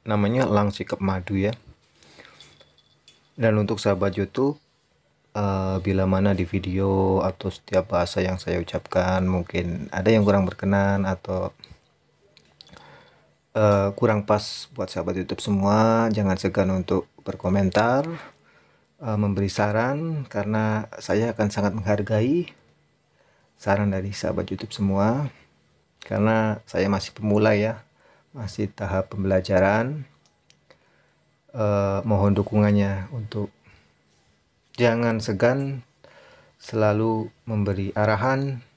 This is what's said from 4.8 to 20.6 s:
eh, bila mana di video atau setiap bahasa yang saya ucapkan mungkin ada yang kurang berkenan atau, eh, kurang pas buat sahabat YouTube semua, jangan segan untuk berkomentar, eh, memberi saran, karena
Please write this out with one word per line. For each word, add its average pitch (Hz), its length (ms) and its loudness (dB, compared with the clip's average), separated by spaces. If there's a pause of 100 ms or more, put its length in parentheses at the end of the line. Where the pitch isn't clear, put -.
eh, 95 480 0
bila 95 240 0
mana 95 320 2
di 92 80 0
video 95 800 0
atau 95 240 -4
setiap 92 480 -2
bahasa 87 240 0
yang 92 160 0
saya 87 240 -4
ucapkan 92 640 -2
mungkin 90 720 -2
ada 98 160 2
yang 107 160 6
kurang 98 160 4
berkenan 98 640 0
atau, 92 480 -6 (2000)
eh, 101 400 4
kurang 107 320 2
pas - 480 0
buat - 160 -6
sahabat 90 320 -4
YouTube - 160 -6
semua, 110 720 2
jangan 98 240 0
segan 95 400 0
untuk 92 320 -2 (160)
berkomentar, 107 880 0 (880)
eh, 110 160 -4
memberi 101 320 0
saran, 131 800 -2
karena 107 720 -2